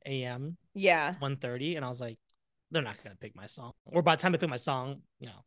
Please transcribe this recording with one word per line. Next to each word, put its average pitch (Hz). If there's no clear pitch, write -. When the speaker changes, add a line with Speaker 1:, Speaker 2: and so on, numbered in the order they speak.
Speaker 1:
A 135
M, 135
Speaker 2:
Yeah. 175
Speaker 1:
one 139
thirty, 131
and 143
I 127
was 123
like, 117
"They're 156
not 107
gonna 101
pick 107
my 98
song." 123
Or 170
by 160
the -
time 185
they 165
pick 170
my 127
song, 135
you 131
know. -